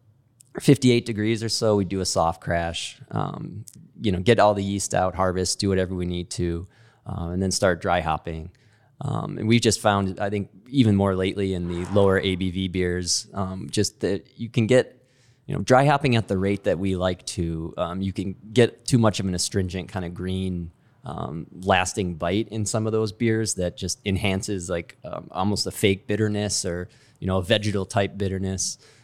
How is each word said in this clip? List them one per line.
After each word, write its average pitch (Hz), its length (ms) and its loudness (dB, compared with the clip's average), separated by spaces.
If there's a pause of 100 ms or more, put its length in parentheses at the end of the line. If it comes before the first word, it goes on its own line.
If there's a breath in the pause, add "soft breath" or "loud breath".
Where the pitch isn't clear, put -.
(580)
fifty-eight 127 460 4
degrees 110 400 -2
or 110 60 -4
so. 107 260 2
We 101 80 2
do 95 160 -4
a 90 60 -2
soft 85 340 0
crash, 85 580 -4 (120)
um, 53 560 -6 (340)
you 101 120 0
know, 92 80 0
get 110 180 6
all 104 160 8
the 101 100 -2
yeast 98 300 -4
out, 92 200 0
harvest, 92 460 0
do 101 80 0
whatever 92 260 0
we 90 120 -4
need 87 240 -6
to, 87 360 -4 (380 soft breath)
um, 85 280 -6
and 92 100 -2
then 95 80 0
start 90 320 0
dry 90 180 2
hopping. 80 500 -6 (520 soft breath)
Um, 55 340 -6
and 98 100 -4
we've 113 140 6
just 107 200 2
found, 98 380 2
I 101 120 -2
think, 101 180 -4 (200)
even 117 280 4
more 98 180 4
lately 95 380 0
in 87 160 -4
the 87 240 -4
lower 98 260 6
A 95 180 0
B 92 140 -2
V 92 180 -2
beers, 90 640 -2
um, 92 360 -6
just - 300 -2
that 98 260 -4 (100)
you 113 120 -10
can 113 180 2
get, - 400 2 (400 soft breath)
you 101 80 -6
know, 92 60 -4
dry 127 240 6
hopping 143 320 4
at 90 100 0
the 98 120 -2
rate 101 260 0
that 90 140 2
we 95 180 0
like 90 300 -2
to, 82 500 -4
um, 87 240 -4
you 98 120 -2
can 95 220 -6 (180)
get - 340 2
too 117 120 4
much 110 220 4
of 95 60 -2
an 90 80 0
astringent 90 560 -4
kind 90 140 -6
of 87 100 -8
green, 92 580 -4 (320 soft breath)
um, 80 480 -8
lasting 92 640 0
bite 92 340 0
in 107 160 -4
some 110 220 -2
of 110 60 -2
those 110 200 -2
beers 113 420 0
that 87 220 -4
just - 300 -6
enhances, 95 640 -2
like, 87 340 -6
um, 82 260 -10
almost 95 360 -2
a 92 40 -4
fake 98 360 2
bitterness 104 580 -2
or, 87 240 -6 (320 soft breath)
you - 60 -4
know, 92 100 2
a 95 60 2
vegetal 104 420 0
type 101 320 -2
bitterness. 95 640 -4 (260 soft breath)